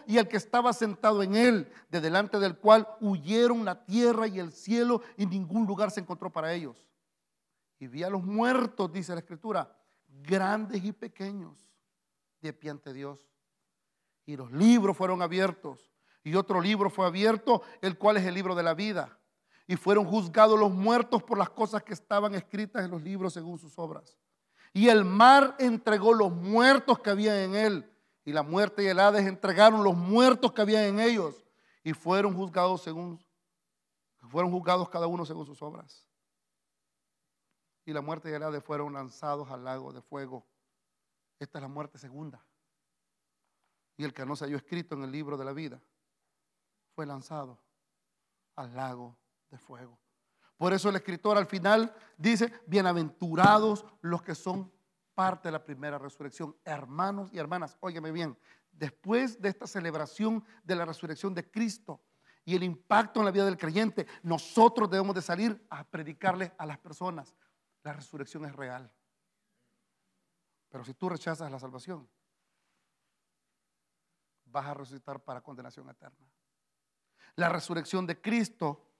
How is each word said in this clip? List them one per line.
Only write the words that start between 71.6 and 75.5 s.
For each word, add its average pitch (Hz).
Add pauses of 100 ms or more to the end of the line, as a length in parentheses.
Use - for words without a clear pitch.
vas 139
a 147
resucitar 135
para 127
condenación 127